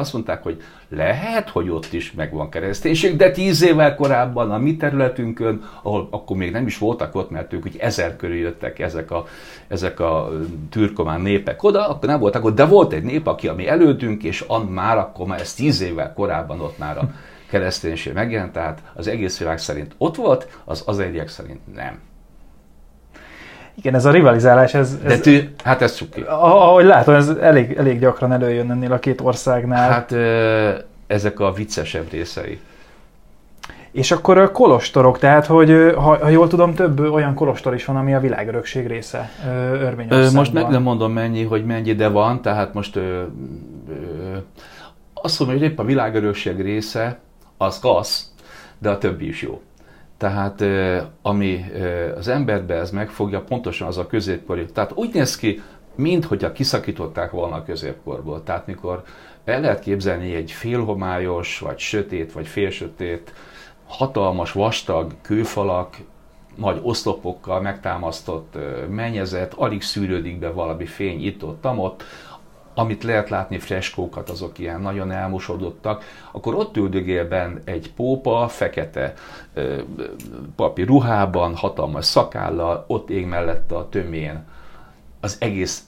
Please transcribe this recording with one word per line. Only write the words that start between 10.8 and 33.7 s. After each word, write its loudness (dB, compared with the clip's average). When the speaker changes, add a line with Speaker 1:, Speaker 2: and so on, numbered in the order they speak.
Speaker 1:
népek -2
oda, 2
akkor -4
nem 2
voltak 0
ott, 4
de 6
volt 8
egy -4
nép, -4
aki -2
a -4
mi -4
elődünk, 0
és -6
an-, -2
már -2
akkor -6
már -6
ez -10
tíz 0
évvel -6
korábban -6
ott -10
már -8
a -4
kereszténység -4
megjelent, -4
tehát -6
az -8
egész -4
világ -4
szerint -8
ott -2
volt, 0
az -8
azeriek -4
szerint -16
nem. -12
Speaker 2:
Igen, -2
ez 4
a 8
rivalizálás, 8
ez, 2
Speaker 1:
De -2
Speaker 2:
ez 4
Speaker 1:
tű-, 8
hát 4
ez 2
cuki. -10
Speaker 2:
a-, 8
ahogy 10
látom, 10
ez 8
elég, 6
elég 2
gyakran 4
előjön 0
ennél -2
a 2
két -2
országnál. 2
Speaker 1:
Hát, 0
ö, 2
ezek 0
a 2
viccesebb -6
részei. -8